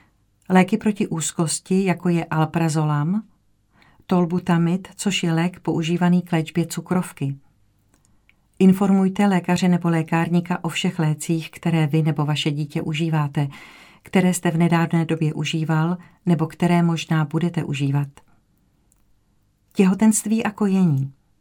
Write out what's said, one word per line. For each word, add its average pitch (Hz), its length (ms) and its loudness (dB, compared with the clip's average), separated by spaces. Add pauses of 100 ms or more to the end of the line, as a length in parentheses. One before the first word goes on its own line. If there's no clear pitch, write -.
(480)
Léky 185 280 4
proti 214 320 -2
úzkosti, 165 760 -2
jako 180 240 -2
je 170 160 2
alprazolam. 156 1000 0 (840)
Tolbutamid, 175 880 0
což - 260 -4
je 170 100 -2
lék 170 280 -2
používaný 175 640 0
k 175 100 -10
léčbě 160 340 -2
cukrovky. 165 680 -6 (1200)
Informujte 190 680 4
lékaře 180 420 0
nebo 175 200 2
lékárníka 165 760 0
o 170 40 -6
všech 175 300 -4
lécích, 156 520 -2
které 160 360 0
vy 156 160 0
nebo 151 240 0
vaše 151 240 -2
dítě 151 320 -6
užíváte, 151 680 -2 (540)
které 185 320 0
jste - 160 -2
v 165 80 0
nedávné 165 460 2
době 156 300 -2
užíval 160 640 -2 (300)
nebo 170 200 2
které 175 360 0
možná 160 420 0
budete 160 400 -2
užívat. 139 440 -2 (1600)
Těhotenství 214 720 2
a 208 60 -4
kojení. 180 600 0 (280)